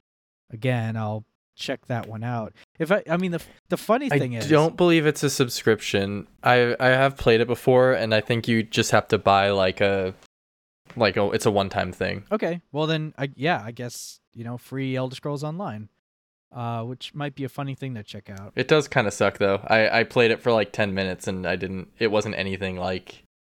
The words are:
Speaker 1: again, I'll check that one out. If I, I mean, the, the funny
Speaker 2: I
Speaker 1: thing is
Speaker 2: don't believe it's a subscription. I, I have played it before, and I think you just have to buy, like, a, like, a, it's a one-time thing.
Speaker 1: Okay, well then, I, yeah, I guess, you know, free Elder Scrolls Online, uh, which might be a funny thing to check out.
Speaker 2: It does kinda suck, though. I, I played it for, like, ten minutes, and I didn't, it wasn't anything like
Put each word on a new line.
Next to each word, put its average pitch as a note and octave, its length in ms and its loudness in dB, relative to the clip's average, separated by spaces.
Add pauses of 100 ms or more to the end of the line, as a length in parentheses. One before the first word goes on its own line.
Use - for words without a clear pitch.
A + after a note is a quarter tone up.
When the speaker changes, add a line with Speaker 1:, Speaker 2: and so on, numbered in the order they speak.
(500)
Speaker 1:
again, A2+ 460 -2
I'll G#2+ 300 -6 (300)
check - 320 -8
that A#2 200 -4
one A2 160 -12
out. A#2 300 -6 (260)
If D#3+ 120 -2
I, G#3 180 0
I E3 80 0
mean, F#3 140 -2
the, E3 100 -4 (280)
the E3+ 80 -2
funny C4 340 0
Speaker 2:
I C#3+ 80 2
Speaker 1:
thing B2+ 140 -4
is A#2 160 -4
Speaker 2:
don't D#3 280 4
believe E3+ 280 4
it's D3+ 180 0
a C#3+ 60 2
subscription. G#2 960 0 (160)
I, B2 360 4
I B2+ 100 4
have C3+ 280 2
played A2+ 240 4
it A#2+ 60 0
before, B2+ 460 4
and A2 200 0
I G#2+ 80 4
think A2+ 260 -2
you A2+ 160 2
just - 280 0
have A2 180 4
to G#2+ 80 2
buy, G2 320 4
like, F#2+ 320 0
a, G2 320 0 (840)
like, G#2+ 220 2
a, G2+ 140 2
it's A2 140 0
a A#2 60 2
one-time G2 400 -2
thing. F#2+ 400 -6
Speaker 1:
Okay, G3+ 300 -4 (100)
well D3+ 160 -4
then, D#3 300 -4
I, C#3 180 -6
yeah, C3+ 280 -2
I A#2+ 80 -12
guess, - 480 -12 (140)
you A#2 100 -14
know, A#2+ 140 -10
free C3 380 -6
Elder C3 200 -4
Scrolls C#3+ 280 -8
Online, D3+ 460 -8 (640)
uh, A#2 300 -6
which B2+ 320 -12
might D3 200 -8
be C#3 80 -8
a B2+ 60 -6
funny C#3 260 -8
thing C3 200 -10
to G#2+ 80 -12
check - 260 -18
out. G2 260 -16
Speaker 2:
It B2+ 120 -2
does D#3 200 4
kinda G#2+ 240 0
suck, G2 260 0
though. G2+ 300 2
I, A2 340 4
I - 20 4
played A2+ 280 4
it A2 100 -2
for, A#2+ 100 2
like, G#2+ 200 2
ten G2+ 220 -2
minutes, F#2+ 340 -4
and F#2 200 -4
I F2+ 80 0
didn't, F#2+ 340 -6 (100)
it A2 120 0
wasn't G#2 240 0
anything F#2+ 420 -4
like F#2 460 -6 (300)